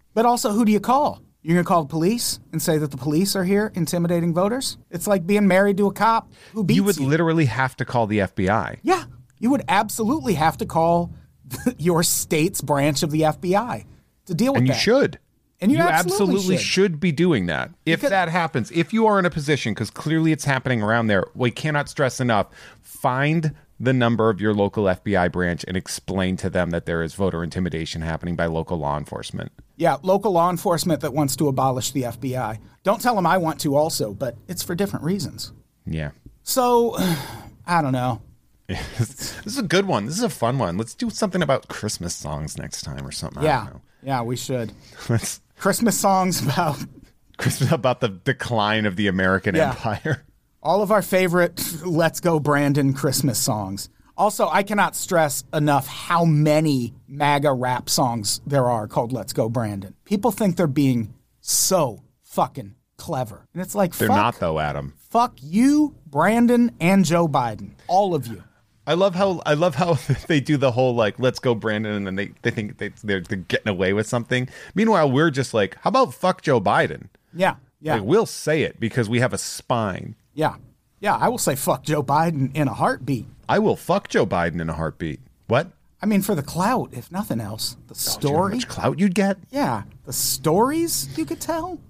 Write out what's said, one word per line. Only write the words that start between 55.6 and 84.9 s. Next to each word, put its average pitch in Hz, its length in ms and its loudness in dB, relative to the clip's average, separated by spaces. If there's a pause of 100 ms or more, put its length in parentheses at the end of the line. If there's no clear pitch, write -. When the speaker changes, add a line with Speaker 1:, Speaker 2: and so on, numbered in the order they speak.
Speaker 1:
how - 380 0
many 151 720 4 (140)
maga 143 440 2
rap 127 380 -2
songs 117 560 -2
there 135 240 2
are 110 160 -2
called 120 260 -4
Let's 113 220 -8
Go 113 160 0
Brandon. 104 440 -6 (100)
People 208 260 0
think 196 260 0
they're 180 100 2
being 131 460 0 (280)
so 147 640 0 (200)
fucking 135 520 -4 (220)
clever. 131 560 -8
And 170 100 -8
it's 185 120 -10
like, 190 220 0
Speaker 2:
They're - 120 2
Speaker 1:
fuck, 185 80 4
Speaker 2:
not, 120 240 0
though, 80 200 0
Adam. 71 340 -4 (160)
Speaker 1:
fuck - 320 0
you, 269 520 2 (120)
Brandon, 233 640 4 (100)
and 190 240 6
Joe 170 240 2
Biden. 117 440 -2 (140)
All 185 280 2
of 120 120 -4
you. 104 180 -12 (420)
Speaker 2:
I 151 80 0
love 185 200 2
how, 190 320 0
I 151 80 2
love 160 220 2
how 170 180 2 (180)
<laughs> - 140 -4
they 156 140 2
do 151 160 2
the 127 160 2
whole, 127 220 2
like, 107 240 0
"Let's 123 200 0
go, 123 160 2
Brandon," 107 400 -2
and 101 120 -4
then 95 100 -6
they, 101 160 -4 (100)
they 120 80 0
think 104 280 -6
they, 104 100 -6 (160)
they're, 101 160 0
they're 95 180 -6
getting - 300 -4
away 95 240 0
with 104 160 0
something. 127 400 -2 (260)
Meanwhile, 190 380 4
we're 156 180 4
just 131 240 -2
like, 101 280 0
"How 165 60 0
about 214 260 2
fuck - 280 -2
Joe 131 180 2
Biden?" 101 480 0 (240)
Speaker 1:
Yeah, 180 240 0 (240)
yeah. 151 160 -2
Speaker 2:
Like, 101 80 -4
we'll 175 220 2
say 151 360 -2
it - 180 -4
because 113 280 -2
we 117 120 0
have 123 120 0
a 95 60 -4
spine. - 800 -4 (180)
Speaker 1:
Yeah. 147 220 -2 (420)
Yeah, 196 160 0
I 127 140 2
will 247 100 -2
say 147 160 0
fuck - 300 -2
Joe 151 180 0
Biden 143 540 0
in 151 120 2
a 113 60 -4
heartbeat. 135 520 -2 (220)
Speaker 2:
I 151 120 4
will 165 160 2
fuck - 320 -2
Joe 147 180 2
Biden 85 340 0
in 80 80 -4
a 78 60 -4
heartbeat. 80 460 -6 (260)